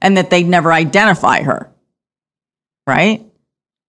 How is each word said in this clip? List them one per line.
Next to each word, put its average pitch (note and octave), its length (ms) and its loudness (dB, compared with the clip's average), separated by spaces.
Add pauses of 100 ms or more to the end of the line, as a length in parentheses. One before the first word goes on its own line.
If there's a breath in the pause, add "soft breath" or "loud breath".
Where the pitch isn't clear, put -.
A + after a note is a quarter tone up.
and F#3+ 160 2
that F3+ 140 -2
they'd F3 180 0
never E3+ 240 2
identify E3 680 0
her. - 280 -6 (1160)
Right? F#3 360 -2 (680)